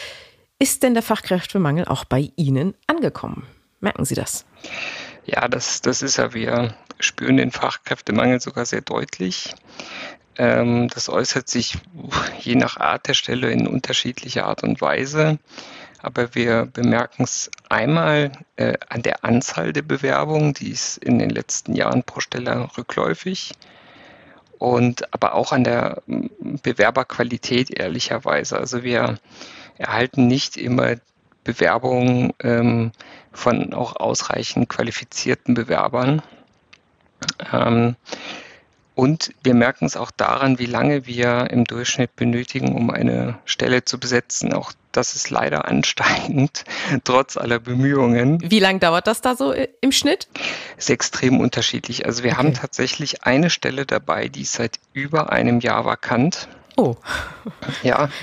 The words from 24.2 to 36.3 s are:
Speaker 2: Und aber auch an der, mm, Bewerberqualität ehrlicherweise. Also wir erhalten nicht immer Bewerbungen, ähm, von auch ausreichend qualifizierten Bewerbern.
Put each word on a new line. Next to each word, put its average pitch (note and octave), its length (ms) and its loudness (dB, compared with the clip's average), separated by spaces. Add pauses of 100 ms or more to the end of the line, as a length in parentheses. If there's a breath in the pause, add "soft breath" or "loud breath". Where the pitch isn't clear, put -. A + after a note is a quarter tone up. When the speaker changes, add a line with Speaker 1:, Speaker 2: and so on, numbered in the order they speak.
Speaker 2:
Und B2 540 2
aber - 220 0
auch A#2 180 0
an B2+ 120 4
der, A#2+ 420 0
mm, - 200 -4 (360)
Bewerberqualität A#2+ 1160 0
ehrlicherweise. - 800 -2
Also B2 240 -4
wir A#2+ 360 0 (580 loud breath)
erhalten B2 500 2
nicht C3 300 2
immer B2 380 0 (500)
Bewerbungen, B2 880 2 (100)
ähm, A#2 500 2 (400 loud breath)
von - 400 0
auch - 240 -4
ausreichend - 720 -2
qualifizierten - 840 -2
Bewerbern. B2+ 680 0 (1300 loud breath)